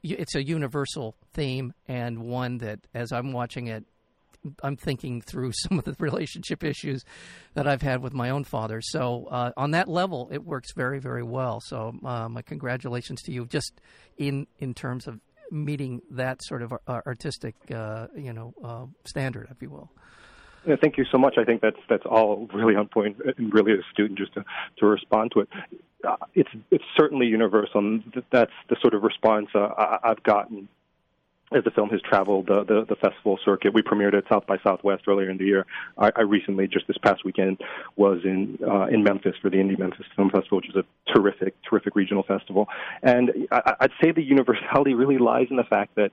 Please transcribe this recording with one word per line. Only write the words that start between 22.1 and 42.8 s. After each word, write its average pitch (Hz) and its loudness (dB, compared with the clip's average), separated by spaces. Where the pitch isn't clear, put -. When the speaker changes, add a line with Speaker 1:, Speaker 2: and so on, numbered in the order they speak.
Speaker 2:
really 107 4
on 104 2
point 104 0
and 110 -2
really 107 6
astute, 104 0
and 95 -8
just 98 -6
to, 98 -10
to 110 4
respond 107 2
to 104 4
it. - -4
Uh, - -2
it's, - 4
it's 170 2
certainly 147 4
universal, 110 2
and 110 -2
th-, 127 -8
that's 120 4
the 139 2
sort 117 6
of 101 0
response, 107 2
uh, 104 6
I, 110 2
I've 107 -2
gotten 104 0
as 120 4
the 113 2
film 104 0
has 104 -2
traveled 95 2
the, 101 4
the, 110 2
the 107 0
festival 98 0
circuit. 101 2
We 110 6
premiered 101 2
at 101 2
South 104 2
by 98 0
Southwest 98 2
earlier 98 2
in 95 -6
the 95 -2
year. 98 4
I, 104 6
I 117 2
recently, 98 2
just 90 -2
this - -2
past - 2
weekend, 95 0
was 98 4
in, 95 -2
uh, 101 2
in 110 4
Memphis 98 2
for 101 0
the 90 -2
Indie 95 2
Memphis 92 -6
Film 98 4
Festival, 95 2
which - -4
is - -8
a - -4
terrific, 98 4
terrific - 0
regional 98 2
festival. 98 -2